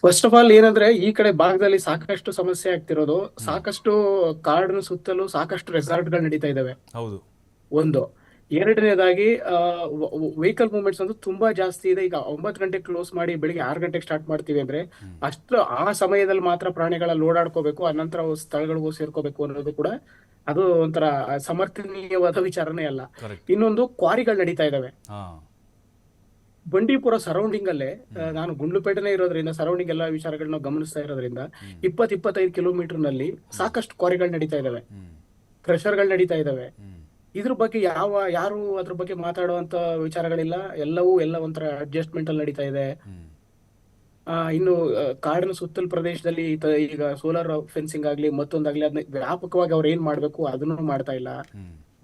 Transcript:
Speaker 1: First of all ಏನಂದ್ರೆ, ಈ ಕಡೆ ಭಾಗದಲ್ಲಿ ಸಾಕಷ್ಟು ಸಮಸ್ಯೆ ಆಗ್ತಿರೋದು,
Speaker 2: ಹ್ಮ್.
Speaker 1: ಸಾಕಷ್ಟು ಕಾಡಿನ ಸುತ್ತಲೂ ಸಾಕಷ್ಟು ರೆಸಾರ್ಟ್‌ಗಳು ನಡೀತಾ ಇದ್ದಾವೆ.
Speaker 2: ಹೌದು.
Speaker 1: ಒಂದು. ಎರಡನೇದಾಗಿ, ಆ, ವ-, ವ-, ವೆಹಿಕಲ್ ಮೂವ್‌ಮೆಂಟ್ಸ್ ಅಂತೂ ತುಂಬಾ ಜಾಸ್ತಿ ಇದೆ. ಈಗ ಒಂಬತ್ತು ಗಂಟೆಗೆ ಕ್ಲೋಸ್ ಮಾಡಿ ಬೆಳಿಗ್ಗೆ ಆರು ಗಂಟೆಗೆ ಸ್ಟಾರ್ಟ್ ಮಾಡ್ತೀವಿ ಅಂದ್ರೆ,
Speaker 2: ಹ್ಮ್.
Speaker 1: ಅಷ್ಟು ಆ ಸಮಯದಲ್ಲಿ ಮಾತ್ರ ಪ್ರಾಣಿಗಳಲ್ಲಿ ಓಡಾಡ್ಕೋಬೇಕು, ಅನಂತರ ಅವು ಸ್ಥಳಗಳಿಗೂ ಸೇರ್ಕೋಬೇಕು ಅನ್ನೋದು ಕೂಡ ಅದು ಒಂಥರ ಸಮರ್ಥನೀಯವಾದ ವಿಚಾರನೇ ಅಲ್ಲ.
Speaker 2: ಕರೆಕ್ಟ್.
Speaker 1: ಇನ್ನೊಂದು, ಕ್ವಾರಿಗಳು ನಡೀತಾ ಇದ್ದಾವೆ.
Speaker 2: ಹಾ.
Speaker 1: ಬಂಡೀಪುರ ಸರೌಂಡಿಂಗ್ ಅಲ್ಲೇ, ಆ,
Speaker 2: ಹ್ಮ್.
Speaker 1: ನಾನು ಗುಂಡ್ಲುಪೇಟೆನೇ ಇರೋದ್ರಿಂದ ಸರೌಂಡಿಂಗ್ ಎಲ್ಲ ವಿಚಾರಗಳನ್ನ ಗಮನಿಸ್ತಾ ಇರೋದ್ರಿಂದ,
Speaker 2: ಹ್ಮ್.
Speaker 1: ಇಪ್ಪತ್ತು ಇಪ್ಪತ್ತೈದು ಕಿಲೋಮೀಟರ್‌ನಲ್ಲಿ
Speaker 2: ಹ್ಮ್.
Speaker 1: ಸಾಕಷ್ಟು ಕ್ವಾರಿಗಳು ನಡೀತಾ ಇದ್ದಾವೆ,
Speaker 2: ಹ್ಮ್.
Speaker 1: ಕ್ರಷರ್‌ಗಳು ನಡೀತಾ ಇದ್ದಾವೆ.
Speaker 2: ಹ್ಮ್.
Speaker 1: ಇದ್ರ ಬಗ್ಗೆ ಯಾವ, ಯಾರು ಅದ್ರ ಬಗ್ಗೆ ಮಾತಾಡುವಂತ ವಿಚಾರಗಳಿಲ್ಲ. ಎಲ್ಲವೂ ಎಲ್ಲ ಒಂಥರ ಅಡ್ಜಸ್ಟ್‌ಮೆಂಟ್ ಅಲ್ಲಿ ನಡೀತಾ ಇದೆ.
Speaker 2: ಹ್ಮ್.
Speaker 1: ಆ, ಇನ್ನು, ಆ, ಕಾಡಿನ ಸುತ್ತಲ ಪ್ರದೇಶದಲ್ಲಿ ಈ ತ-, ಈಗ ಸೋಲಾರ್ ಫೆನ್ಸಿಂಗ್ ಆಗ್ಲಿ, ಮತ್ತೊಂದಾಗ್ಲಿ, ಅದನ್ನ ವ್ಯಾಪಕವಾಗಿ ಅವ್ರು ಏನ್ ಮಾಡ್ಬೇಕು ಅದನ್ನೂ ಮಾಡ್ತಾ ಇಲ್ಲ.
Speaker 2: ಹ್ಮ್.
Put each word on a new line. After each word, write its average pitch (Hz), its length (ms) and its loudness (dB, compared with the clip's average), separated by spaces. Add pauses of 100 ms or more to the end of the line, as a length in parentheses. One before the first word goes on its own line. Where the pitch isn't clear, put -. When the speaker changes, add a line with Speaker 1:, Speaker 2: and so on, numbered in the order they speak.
Speaker 1:
First 180 240 6
of 233 120 10
all 233 120 10
ಏನಂದ್ರೆ, 220 440 10
ಈ 196 160 2
ಕಡೆ 208 200 4
ಭಾಗದಲ್ಲಿ 185 460 4
ಸಾಕಷ್ಟು 175 540 -4
ಸಮಸ್ಯೆ 185 400 -2
ಆಗ್ತಿರೋದು, 160 460 0
Speaker 2:
ಹ್ಮ್. - 200 -6
Speaker 1:
ಸಾಕಷ್ಟು 190 540 -2 (500)
ಕಾಡಿನ 180 380 2
ಸುತ್ತಲೂ 190 480 -4
ಸಾಕಷ್ಟು 170 440 -6
ರೆಸಾರ್ಟ್‌ಗಳು 165 480 0
ನಡೀತಾ 151 280 -2
ಇದ್ದಾವೆ. 131 240 -2
Speaker 2:
ಹೌದು. 113 500 -10 (500)
Speaker 1:
ಒಂದು. 151 520 0 (280)
ಎರಡನೇದಾಗಿ, 202 840 4
ಆ, - 180 -2 (300)
ವ-, 151 300 -4
ವ-, 156 260 -4
ವೆಹಿಕಲ್ 214 320 2
ಮೂವ್‌ಮೆಂಟ್ಸ್ 196 280 -2
ಅಂತೂ 196 140 -4
ತುಂಬಾ 208 380 0
ಜಾಸ್ತಿ 185 360 -2
ಇದೆ. 185 160 2
ಈಗ 180 100 0
ಒಂಬತ್ತು 175 500 -6
ಗಂಟೆಗೆ 185 200 -4
ಕ್ಲೋಸ್ 175 300 -6
ಮಾಡಿ 170 200 -2
ಬೆಳಿಗ್ಗೆ 160 300 -2
ಆರು 147 160 -4
ಗಂಟೆಗೆ 170 220 -4
ಸ್ಟಾರ್ಟ್ 156 260 -6
ಮಾಡ್ತೀವಿ 151 320 -2
ಅಂದ್ರೆ, 139 220 -4
Speaker 2:
ಹ್ಮ್. 95 400 -16
Speaker 1:
ಅಷ್ಟು 139 380 -2
ಆ 156 320 0
ಸಮಯದಲ್ಲಿ 196 480 2
ಮಾತ್ರ 180 300 0
ಪ್ರಾಣಿಗಳಲ್ಲಿ 165 520 0
ಓಡಾಡ್ಕೋಬೇಕು, 165 640 2
ಅನಂತರ 160 340 -2
ಅವು 160 140 -2
ಸ್ಥಳಗಳಿಗೂ 156 560 -4
ಸೇರ್ಕೋಬೇಕು 151 540 -6
ಅನ್ನೋದು 143 280 -6
ಕೂಡ 147 160 -2 (580)
ಅದು 151 160 0
ಒಂಥರ 165 400 4 (360)
ಸಮರ್ಥನೀಯವಾದ 185 1000 -2
ವಿಚಾರನೇ 165 480 -2
ಅಲ್ಲ. 135 200 -6
Speaker 2:
ಕರೆಕ್ಟ್. 107 460 -8
Speaker 1:
ಇನ್ನೊಂದು, 214 380 4
ಕ್ವಾರಿಗಳು 214 500 0
ನಡೀತಾ 170 260 0
ಇದ್ದಾವೆ. 139 240 0
Speaker 2:
ಹಾ. 92 600 -16 (1200)
Speaker 1:
ಬಂಡೀಪುರ 226 460 4
ಸರೌಂಡಿಂಗ್ 196 520 -2
ಅಲ್ಲೇ, 156 380 -4 (140)
ಆ, 160 40 -4
Speaker 2:
ಹ್ಮ್. 160 100 -6
Speaker 1:
ನಾನು 160 200 -4
ಗುಂಡ್ಲುಪೇಟೆನೇ 190 560 -2
ಇರೋದ್ರಿಂದ 175 380 0
ಸರೌಂಡಿಂಗ್ 165 420 -2
ಎಲ್ಲ 165 160 -2
ವಿಚಾರಗಳನ್ನ 156 500 -6
ಗಮನಿಸ್ತಾ 151 440 -6
ಇರೋದ್ರಿಂದ, 131 380 -6
Speaker 2:
ಹ್ಮ್. 98 460 -14
Speaker 1:
ಇಪ್ಪತ್ತು 202 320 2
ಇಪ್ಪತ್ತೈದು 185 360 0
ಕಿಲೋಮೀಟರ್‌ನಲ್ಲಿ 160 800 -2
Speaker 2:
ಹ್ಮ್. - 220 -14
Speaker 1:
ಸಾಕಷ್ಟು 220 460 -4
ಕ್ವಾರಿಗಳು 180 320 2
ನಡೀತಾ 156 260 -2
ಇದ್ದಾವೆ, 127 240 -4
Speaker 2:
ಹ್ಮ್. 98 300 -20 (540)
Speaker 1:
ಕ್ರಷರ್‌ಗಳು 196 440 2
ನಡೀತಾ 185 260 2
ಇದ್ದಾವೆ. 143 320 -2
Speaker 2:
ಹ್ಮ್. 98 280 -20 (420)
Speaker 1:
ಇದ್ರ 233 160 -2
ಬಗ್ಗೆ 220 300 0
ಯಾವ, 196 480 0
ಯಾರು 196 460 -2
ಅದ್ರ 185 160 -6
ಬಗ್ಗೆ 180 220 -8
ಮಾತಾಡುವಂತ 175 600 -6
ವಿಚಾರಗಳಿಲ್ಲ. 165 960 -4
ಎಲ್ಲವೂ 170 480 2
ಎಲ್ಲ 160 160 -2
ಒಂಥರ 156 440 -6
ಅಡ್ಜಸ್ಟ್‌ಮೆಂಟ್ 160 500 -6
ಅಲ್ಲಿ 156 120 -2
ನಡೀತಾ 143 200 -4
ಇದೆ. 139 300 -4
Speaker 2:
ಹ್ಮ್. 87 380 -18 (960)
Speaker 1:
ಆ, 165 220 -2
ಇನ್ನು, 165 460 2
ಆ, 131 160 0
ಕಾಡಿನ 170 380 -2
ಸುತ್ತಲ 180 380 -6
ಪ್ರದೇಶದಲ್ಲಿ 165 640 -2
ಈ 156 40 -2
ತ-, 156 100 -4
ಈಗ 151 380 0
ಸೋಲಾರ್ 156 640 -2
ಫೆನ್ಸಿಂಗ್ 156 400 -6
ಆಗ್ಲಿ, 147 240 0
ಮತ್ತೊಂದಾಗ್ಲಿ, 147 540 -2
ಅದನ್ನ 147 140 0 (120)
ವ್ಯಾಪಕವಾಗಿ 175 600 -2
ಅವ್ರು 160 160 4
ಏನ್ 160 120 2
ಮಾಡ್ಬೇಕು 151 440 -2
ಅದನ್ನೂ 143 320 -2
ಮಾಡ್ತಾ 156 360 -2
ಇಲ್ಲ. 127 280 -8
Speaker 2:
ಹ್ಮ್. 92 380 -18 (260)